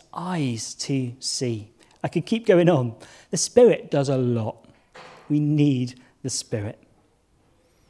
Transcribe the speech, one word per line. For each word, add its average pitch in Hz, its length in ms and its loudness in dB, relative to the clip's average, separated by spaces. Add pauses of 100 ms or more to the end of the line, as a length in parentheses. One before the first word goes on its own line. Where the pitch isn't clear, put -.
(140)
eyes 151 600 -6
to 127 460 -6
see. 113 520 -6 (320)
I 151 60 -2
could - 160 -4
keep 226 200 -4
going 175 220 6
on. 127 280 2 (360)
The 170 60 -4
Spirit - 520 4
does 139 200 0
a 131 80 0
lot. 117 480 -2 (640)
We 151 100 0
need 147 640 0 (200)
the 131 80 -8
Spirit. - 520 -8 (1080)